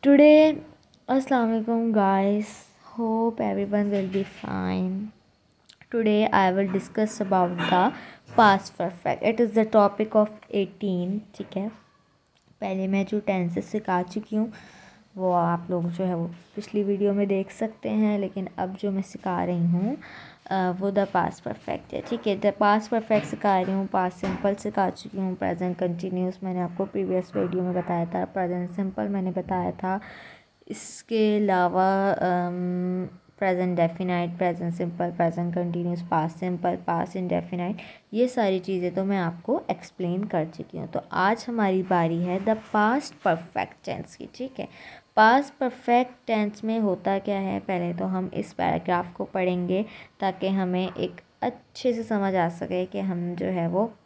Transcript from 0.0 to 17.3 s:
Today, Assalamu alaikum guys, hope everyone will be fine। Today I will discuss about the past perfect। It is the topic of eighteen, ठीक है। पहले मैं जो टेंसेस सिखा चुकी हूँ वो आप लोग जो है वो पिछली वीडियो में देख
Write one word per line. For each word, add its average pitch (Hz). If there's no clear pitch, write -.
Today, 302
Assalamu 240
alaikum 233
guys, 202
hope 226
everyone 202
will 196
be 196
fine। 185
Today 214
I 190
will 190
discuss 214
about 185
the 180
past 202
perfect। -
It 226
is 226
the 214
topic 214
of 214
eighteen, 185
ठीक -
है। 196
पहले 190
मैं 196
जो 214
टेंसेस 185
सिखा 190
चुकी 208
हूँ 220
वो 185
आप 170
लोग 175
जो 180
है 185
वो 170
पिछली 208
वीडियो 202
में 202
देख 190